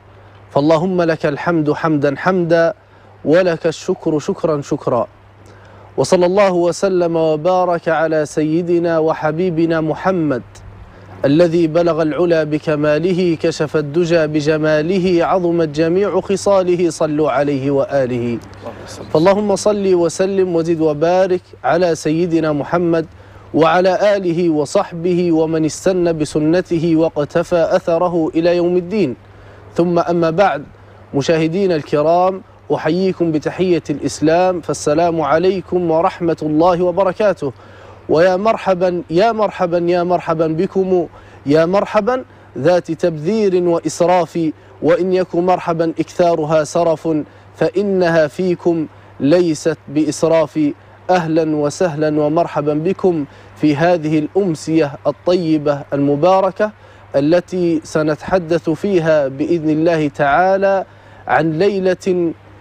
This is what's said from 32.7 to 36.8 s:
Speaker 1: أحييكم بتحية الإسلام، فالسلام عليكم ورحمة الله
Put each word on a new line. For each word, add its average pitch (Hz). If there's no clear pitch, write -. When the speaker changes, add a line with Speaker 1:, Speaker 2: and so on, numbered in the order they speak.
Speaker 1:
أحييكم 175
بتحية 160
الإسلام، 160
فالسلام 160
عليكم 175
ورحمة 165
الله 165